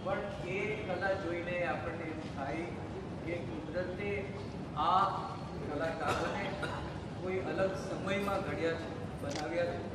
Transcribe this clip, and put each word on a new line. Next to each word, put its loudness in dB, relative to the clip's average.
પણ 0
એ 0
કલા 2
જોઈને 0
આપણને 0
એમ -4
થાય 0
કે 0
કુદરતે -2
આ 8
કલાકારોને 0
કોઈ 0
અલગ 2
સમયમાં 0
ઘડ્યા 2
છે, -4
બનાવ્યા 2
છે. -2